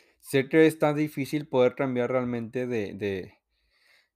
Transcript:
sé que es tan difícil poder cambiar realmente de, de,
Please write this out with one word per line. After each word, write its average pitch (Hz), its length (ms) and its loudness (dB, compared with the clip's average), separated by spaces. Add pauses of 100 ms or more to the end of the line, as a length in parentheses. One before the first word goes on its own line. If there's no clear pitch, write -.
(200)
sé 135 280 0
que 160 180 6
es 156 120 2
tan 147 180 2
difícil 151 500 -4
poder 127 280 2
cambiar 123 360 -2
realmente 123 560 -4
de, 107 280 -4
de, 98 400 -6 (800)